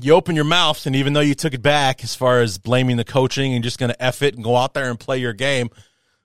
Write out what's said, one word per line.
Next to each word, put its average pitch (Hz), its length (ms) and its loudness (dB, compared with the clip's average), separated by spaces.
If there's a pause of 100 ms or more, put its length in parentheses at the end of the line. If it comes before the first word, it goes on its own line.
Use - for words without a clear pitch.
you 139 120 4
open - 220 4
your 151 100 0
mouth, 160 420 0
and 135 80 0
even 139 180 0
though 147 60 2
you 147 160 2
took 156 180 -4
it 123 80 -8
back 143 420 0
as 113 120 -8
far 123 260 2
as 101 160 -2
blaming 123 400 0
the 117 80 -2
coaching 131 480 0
and 120 100 0
just 120 140 -6
gonna 120 220 -2
F 127 240 -2
it 143 100 2
and 120 100 -14
go 117 140 2
out 127 160 0
there 135 160 -4
and 117 100 -6
play 131 200 -4
your 123 140 -4
game, 127 360 -2 (560)